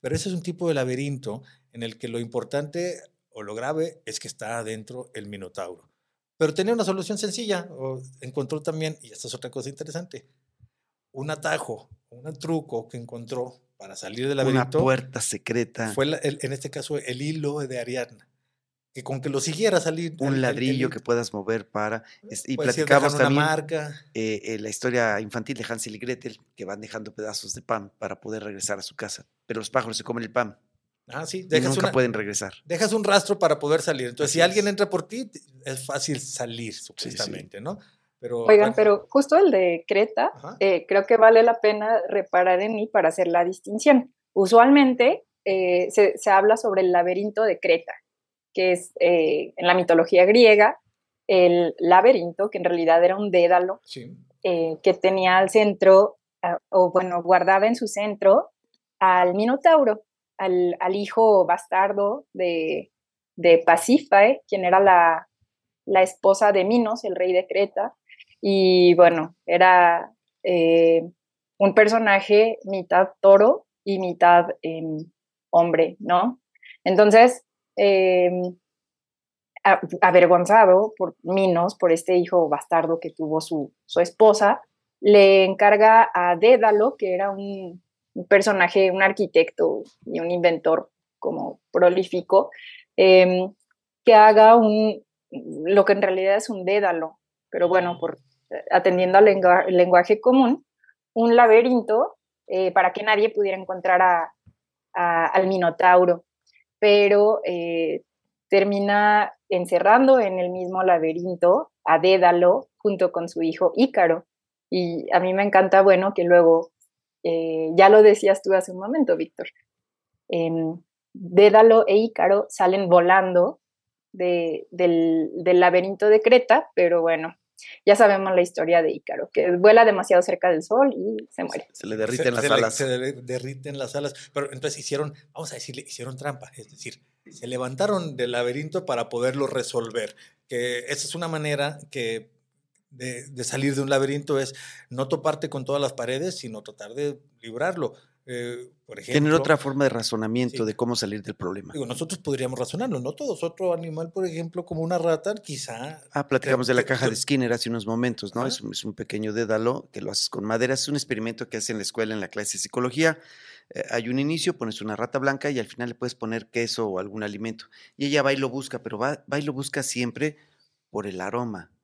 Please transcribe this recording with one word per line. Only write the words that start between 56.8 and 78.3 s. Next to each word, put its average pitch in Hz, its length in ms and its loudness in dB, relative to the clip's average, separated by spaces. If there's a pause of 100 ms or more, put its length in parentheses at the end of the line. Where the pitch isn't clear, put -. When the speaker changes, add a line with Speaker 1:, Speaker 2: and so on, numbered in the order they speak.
Speaker 3:
bueno, 180 280 -2
guardaba 196 460 2
en 233 80 0
su 240 140 -8
centro 208 600 0 (500)
al 180 340 2
Minotauro, 247 680 2 (380)
al, 180 380 0
al 185 160 -2
hijo 202 480 2
bastardo 196 880 -2
de, 165 580 -4 (460)
de 170 220 6
Pasífae, 202 880 4
quien 190 160 -4
era 190 160 4
la, 170 480 4 (560)
la 190 180 2
esposa 196 480 2
de 190 140 2
Minos, 226 400 -2
el 190 100 -6
rey 180 200 -2
de 185 120 0
Creta. 196 480 -4 (460)
Y 185 540 4
bueno, 170 500 4
era, 175 720 4 (280)
eh, 165 600 2 (560)
un 196 160 2
personaje 214 920 4
mitad 185 460 0 (100)
toro 202 460 6 (180)
y 196 140 -4
mitad, 175 480 4 (160)
em, 160 340 -8 (540)
hombre, 170 500 0
¿no? 202 400 -2 (440)
Entonces, 214 600 6 (320)
em, 180 800 2 (1080)